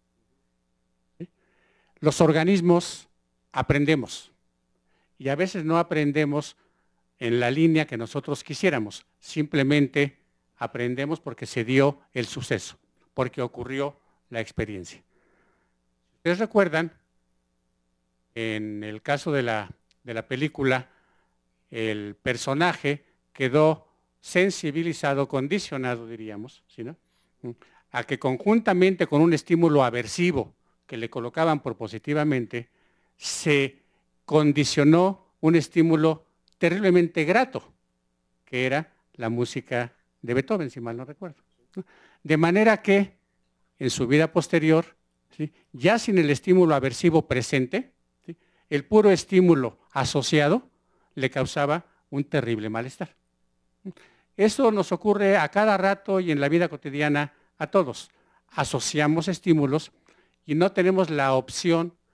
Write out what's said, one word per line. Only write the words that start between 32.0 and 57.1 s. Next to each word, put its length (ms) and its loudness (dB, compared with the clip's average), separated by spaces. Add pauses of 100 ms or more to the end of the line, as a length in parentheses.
se 640 -2 (440)
condicionó 1040 4 (120)
un 160 4
estímulo 680 2 (320)
terriblemente 640 2
grato, 400 0 (800)
que 220 -4
era 280 -2 (200)
la 160 -6
música 640 -4 (280)
de 120 -6
Beethoven, 360 -2
si 120 -14
mal 160 -10
no 80 -12
recuerdo, 360 -18 (340)
¿no? 100 -12 (380)
De 120 0
manera 460 4
que 360 2 (600)
en 120 -2
su 160 -4
vida 280 2
posterior, 640 2 (380)
¿sí? 180 -8 (180)
Ya 280 2
sin 180 0
el 120 4
estímulo 460 4
aversivo 520 0
presente, 640 -2 (320)
¿sí? 100 -18 (340)
El 160 -4
puro 240 6
estímulo 720 4 (120)
asociado 800 0 (460)
le 140 -4
causaba 560 -2 (240)
un 160 -6
terrible 440 -4
malestar. 460 -10 (1200)
Eso 360 2
nos 200 -2
ocurre 460 2
a 120 0
cada 280 2
rato 420 -2
y 120 -2
en 80 0
la 100 0
vida 200 2
cotidiana 640 -4 (240)